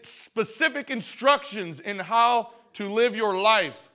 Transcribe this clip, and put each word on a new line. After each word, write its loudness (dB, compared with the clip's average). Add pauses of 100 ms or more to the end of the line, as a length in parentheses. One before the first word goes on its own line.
specific -4
instructions -2
in -8
how 2 (220)
to -6
live 2
your 0
life. 2